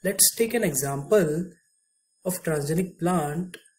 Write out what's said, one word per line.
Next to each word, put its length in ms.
Let's 320
take 180
an 100
example 880
of 200
transgenic 560
plant 580